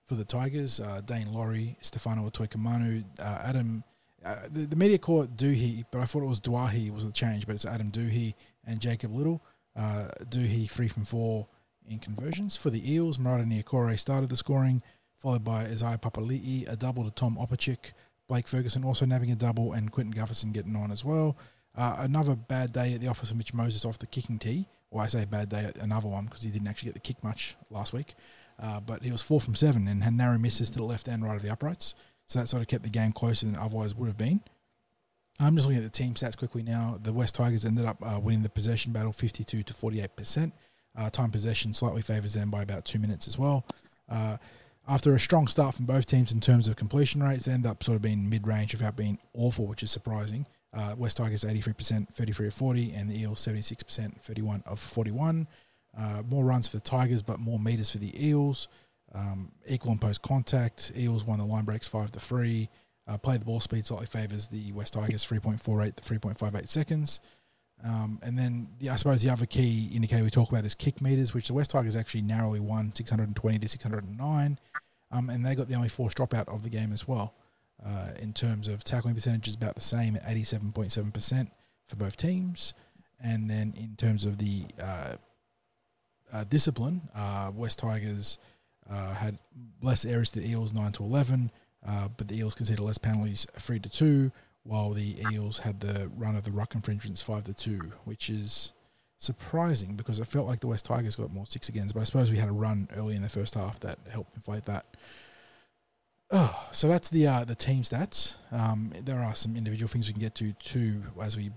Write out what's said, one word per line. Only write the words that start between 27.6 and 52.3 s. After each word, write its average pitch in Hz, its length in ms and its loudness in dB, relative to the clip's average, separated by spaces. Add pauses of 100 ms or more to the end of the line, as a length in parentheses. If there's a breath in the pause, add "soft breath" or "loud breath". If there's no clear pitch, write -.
last 104 220 -6
week. 127 220 -6 (440 loud breath)
Uh, 107 220 -6
but 110 220 -8
he 123 100 -2
was 117 80 -2
four 151 200 4
from 117 140 0
seven 123 320 6
and 101 160 2
had 117 120 4
narrow 120 240 6
misses 117 320 2
to - 80 -6
the 113 60 -2
left 113 220 -4
and 117 160 -2
right 107 140 -2
of 101 60 -6
the 104 80 -2
uprights. 151 440 -4 (340 soft breath)
So - 100 0
that 120 100 0
sort 123 140 0
of 113 60 -4
kept 123 140 -2
the 110 80 -6
game 110 220 4
closer 117 340 2
than 104 100 0
it 92 40 -4
otherwise 107 340 -2
would 117 120 -4
have 104 100 -2
been. 131 240 2 (960)
I'm 147 160 6
just 143 120 6
looking 127 180 4
at - 0 -
the 110 120 -4
team 123 180 -2
stats 113 220 -4
quickly 117 260 -4
now. 117 380 0
The 110 120 -2
West 120 220 2
Tigers 120 300 2
ended 117 200 2
up, 110 160 -2
uh, 107 180 -2
winning 110 240 4
the 107 60 0
possession 113 440 0
battle 110 200 0
fifty-two 110 520 -2
to - 100 -12
forty-eight 110 420 -4
percent. 151 380 0 (420 soft breath)
Uh, 110 140 -2
time 120 200 2
possession 107 440 0
slightly 110 260 0
favours 104 340 -2
them 104 160 0
by 101 120 -2
about 98 220 -4
two - 140 -2
minutes 107 300 0
as - 80 -4
well. 139 300 2 (420 loud breath)
Uh, 110 300 -2 (500 loud breath)
after 135 260 6
a 131 60 8
strong 160 260 6
start 139 280 4
from 127 100 -4
both 131 220 4
teams 123 260 6
in 113 80 2
terms 120 280 8
of 110 80 0
completion 139 460 2
rates, 135 220 2
they 131 80 0
end 127 140 2
up - 160 -2
sort 117 140 4
of 104 60 0
being 104 280 2
mid-range 107 420 2
without 110 240 -2
being 104 220 0 (160)
awful, 120 320 2
which 107 160 -6
is 107 80 0
surprising. 107 560 -2 (260 soft breath)
Uh, 104 260 -4
West 113 200 0
Tigers 113 260 0
eighty-three 110 300 0
percent, - 380 0
thirty-three 107 360 -2